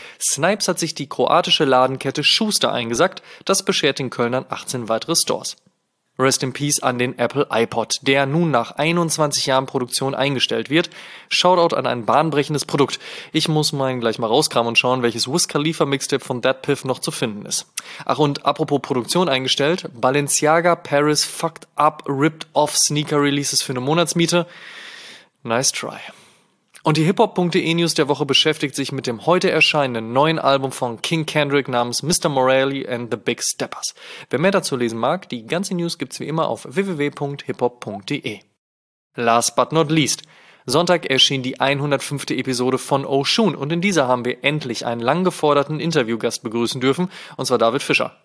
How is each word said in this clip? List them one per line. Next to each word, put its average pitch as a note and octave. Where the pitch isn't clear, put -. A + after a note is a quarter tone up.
Snipes G3
hat F3
sich D#3+
die C#3+
kroatische D#3+
Ladenkette C3
Schuster G3
eingesackt. B2
Das F#3+
beschert D3+
den B2+
Kölnern B2
achtzehn A#2
weitere A2+
Stores. -
Rest C3
in C3
Peace D3
an B2+
den B2
Apple -
iPod, -
der C3+
nun D#3+
nach A#2+
einundzwanzig D#3
Jahren C3
Produktion C3+
eingestellt B2+
wird. E3
Shoutout F3+
an C3
ein A#2+
bahnbrechendes D3
Produkt. C#3
Ich D#3
muss D3+
meinen C3
gleich A2+
mal A#2+
rauskramen A#2
und A#2
schauen, B2+
welches A#2+
Wiz E3+
Khalifa D#3
Mixtape C#3
von B2
Dat C3
Piff C#3
noch C3
zu -
finden G#2
ist. -
Ach, C3
und C#3+
apropos D3
Produktion D3
eingestellt, C3+
Balenciaga D3
Paris D3
fucked -
up, D3+
ripped D3+
off D3
Sneaker D3
Releases C#3+
für -
eine B2+
Monatsmiete. E3+
Nice B2
try. -
Und D3+
die D#3+
Hip-Hop G3+
punkt F3+
de E3
News E3+
der C#3+
Woche C#3+
beschäftigt C#3
sich C#3
mit C3+
dem A2+
heute F3+
erscheinenden C3
neuen D3+
Album C3+
von A#2+
King D#3+
Kendrick C#3+
namens A#2+
Mister E3
Morale C3+
and A#2+
the A#2
Big A#2+
Steppers. -
Wer C3+
mehr F#3
dazu E3
lesen A#2
mag, C#3+
die A#2
ganze F3+
News E3+
gibt's -
wie -
immer D#3+
auf -
w F#3+
w F3
w D3
punkt C#3+
hip -
hop B2
punkt G2+
d D3
e. A2+
Last A#2
but C3
not D#3+
least. D#3
Sonntag E3+
erschien C3
die B2+
einhundertfünfte C#3
Episode B2+
von C3+
Oshun C#3
und D3
in E3+
dieser E3
haben B2
wir B2
endlich C#3
einen A#2
lang C#3+
geforderten D3+
Interviewgast A#2
begrüßen A#2
dürfen, C#3
und -
zwar B2
David A2+
Fischer, -